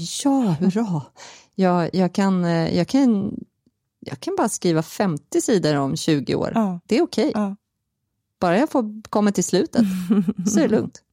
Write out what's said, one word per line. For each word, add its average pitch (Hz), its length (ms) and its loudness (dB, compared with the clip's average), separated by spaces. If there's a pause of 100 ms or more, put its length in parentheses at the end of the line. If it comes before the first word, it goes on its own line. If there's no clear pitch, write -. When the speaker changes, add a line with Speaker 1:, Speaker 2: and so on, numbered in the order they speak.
(240)
Speaker 1:
ja, 262 360 2
hurra. 185 420 0 (520)
Jag, 180 380 2
jag 180 220 2
kan, 190 300 2
eh, 170 320 0
jag 170 120 0
kan, 240 460 2 (640)
jag - 200 -14
kan 381 160 -6
bara 302 120 2
skriva 160 340 0
femtio 196 580 -2
sidor 156 360 2
om 139 200 0
tjugo 147 380 0
år. - 200 -2
Speaker 2:
Ja. 190 320 0
Speaker 1:
Det 220 120 2
är 349 40 4
okej. 294 320 0
Speaker 2:
Ja. 202 220 -2 (840)
Speaker 1:
Bara 180 180 2
jag 302 120 0
får 214 400 -2
komma 208 220 2
till 202 120 0
slutet 233 400 0 (680)
så 262 80 2
är 277 80 4
det 226 80 2
lugnt. - 260 -4 (100)